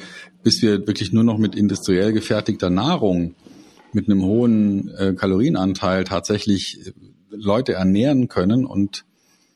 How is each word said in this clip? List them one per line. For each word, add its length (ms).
bis 180
wir 280
wirklich 240
nur 100
noch 160
mit 160
industriell 580
gefertigter 560
Nahrung, 680
mit 180
einem 140
hohen, 640
äh, 160
Kalorienanteil 880
tatsächlich, 840
äh, 60
Leute 440
ernähren 520
können 400
und, 380